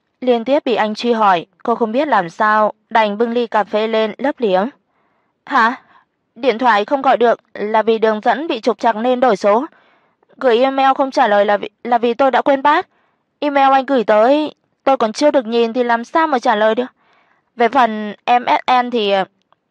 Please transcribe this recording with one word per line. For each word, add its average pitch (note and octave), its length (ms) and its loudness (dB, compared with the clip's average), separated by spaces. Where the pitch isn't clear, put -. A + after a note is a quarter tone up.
Liên A#3+ 240 0
tiếp C#4 200 0
bị B3 100 -2
anh G#3+ 200 -2
truy A#3+ 180 -2
hỏi, G3+ 340 0
cô A#3 120 -2
không A3 180 -4
biết C#4+ 160 -2
làm G3 220 0
sao, G#3+ 420 0
đành G#3+ 280 0
bưng A#3 140 -2
ly A#3+ 140 -2
cà G#3 180 -2
phê G#3+ 220 -2
lên A3 320 -2
lấp - 200 -4
liếm. G3+ 300 0
"Hả? B3 280 0
Điện A#3 240 -2
thoại A#3 260 2
không C#4 180 -2
gọi C4 140 2
được A3+ 240 0
là G#3+ 280 -2
vì A3 160 0
đường G#3+ 220 0
dẫn B3 280 -2
bị C4+ 120 -6
trục A3+ 180 -2
trặc A3+ 180 0
nên B3 240 -2
đổi A#3+ 160 2
số. G#3+ 300 0
Gửi B3 220 2
email C4+ 380 0
không C4+ 140 -2
trả B3+ 180 0
lời G3+ 160 2
là G#3 120 2
vì, G3 140 -8
là A#3+ 140 0
vì A#3 160 0
tôi C4+ 160 0
đã A#3+ 120 2
quên C#4 200 0
pass. D4+ 260 0
Email C#4 340 2
anh C4+ 140 2
gửi C4 180 0
tới, B3 500 2
tôi C4+ 120 2
còn A3 160 -2
chưa D4 180 0
được C4+ 160 0
nhìn A#3 260 -2
thì B3 120 -2
làm A#3 200 -2
sao D#4+ 220 -2
mà D4 120 0
trả A#3 180 0
lời A3 180 2
được. B3 120 -4
Về A#3 120 2
phần A3 460 0
M B3 200 2
S - 240 0
N B3 80 -8
thì, G#3+ 200 -2
ờ, F#3+ 140 0